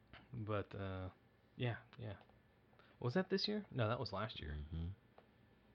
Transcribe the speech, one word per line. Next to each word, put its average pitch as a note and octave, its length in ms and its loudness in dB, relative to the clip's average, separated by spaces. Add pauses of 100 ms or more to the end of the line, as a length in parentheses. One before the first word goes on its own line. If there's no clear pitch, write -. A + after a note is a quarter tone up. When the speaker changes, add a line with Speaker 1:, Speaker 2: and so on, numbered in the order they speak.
(340)
Speaker 1:
But, G#2 400 0
uh, F#2+ 360 -2 (460)
yeah, A#2+ 200 0 (260)
yeah. G#2+ 120 -6 (840)
Was B2 140 2
that F#3 160 6
this G3 180 4
year? G#3 160 2 (120)
No, A#2 120 4
that A#2+ 120 4
was - 120 -2
last G2 280 -2
year. - 160 -4 (180)
Speaker 2:
Mm-hmm. E2 120 0 (880)